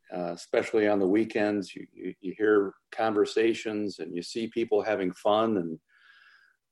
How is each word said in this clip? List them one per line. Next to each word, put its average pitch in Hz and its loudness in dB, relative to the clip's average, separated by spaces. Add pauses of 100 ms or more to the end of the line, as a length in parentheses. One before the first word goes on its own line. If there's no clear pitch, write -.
(140)
uh, 87 -6
especially 110 0
on 104 2
the 95 2
weekends, 104 0
you, - -14
you, 92 -10
you 90 -8
hear 104 4 (180)
conversations 107 0
and 85 -10
you 85 -4
see 113 -6
people 107 0
having 98 -2
fun. 110 2
And, 82 -4 (920)